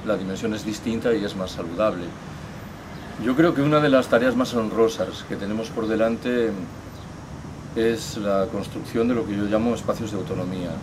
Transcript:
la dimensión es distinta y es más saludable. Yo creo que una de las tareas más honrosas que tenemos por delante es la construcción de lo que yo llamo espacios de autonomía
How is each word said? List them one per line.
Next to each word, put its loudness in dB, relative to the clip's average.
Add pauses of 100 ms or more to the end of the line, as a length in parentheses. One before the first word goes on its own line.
la 2
dimensión -2
es -6
distinta 0
y 0
es -4
más -4
saludable. -2 (1160)
Yo 2
creo 8
que 2
una 6
de 6
las 6
tareas 6
más 0
honrosas 2
que -4
tenemos -4
por -2
delante 2 (1300)
es 0
la 2
construcción -2
de 4
lo 0
que -2
yo 0
llamo 2
espacios -2
de -4
autonomía -4 (120)